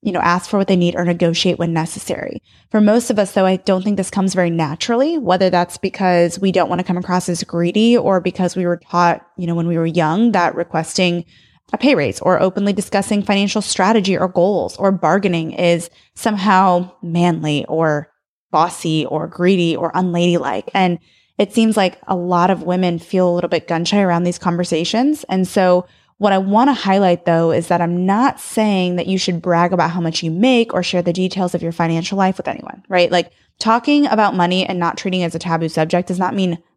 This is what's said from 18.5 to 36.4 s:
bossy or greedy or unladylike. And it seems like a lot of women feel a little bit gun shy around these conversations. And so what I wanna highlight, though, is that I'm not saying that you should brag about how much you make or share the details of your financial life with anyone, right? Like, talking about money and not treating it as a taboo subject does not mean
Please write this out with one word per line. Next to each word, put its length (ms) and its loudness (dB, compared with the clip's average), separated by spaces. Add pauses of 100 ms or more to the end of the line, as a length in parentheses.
bossy 540 0
or 220 -6
greedy 500 0
or 160 -4
unladylike. 800 -2
And 260 0 (380)
it 160 0
seems 240 2
like 320 0
a 80 0
lot 320 2
of 140 0
women 360 0
feel 320 0
a 40 0
little 160 -2
bit 180 -2
gun 160 -2
shy 160 2
around 240 2
these 140 -2
conversations. 840 -2
And 220 -2
so 400 2 (320)
what 160 2
I 40 2
wanna 360 2
highlight, 500 2
though, 260 2
is 180 -2
that 120 0
I'm 240 -2
not 340 0
saying 580 -2
that 100 -4
you 100 -2
should 240 -2
brag 320 0
about 180 2
how 120 -4
much 200 -4
you 80 -4
make 440 2
or 80 0
share 180 -2
the 140 -2
details 400 -2
of 80 -2
your 100 -4
financial 460 -2
life 180 0
with 100 -8
anyone, 440 -10
right? 200 2
Like, 220 0 (260)
talking 480 2
about 280 2
money 320 0
and 120 -4
not 200 -2
treating 240 -4
it 20 0
as 100 -4
a 40 -6
taboo 320 -2
subject 380 -2
does 100 -4
not 160 -2
mean 240 -2 (180)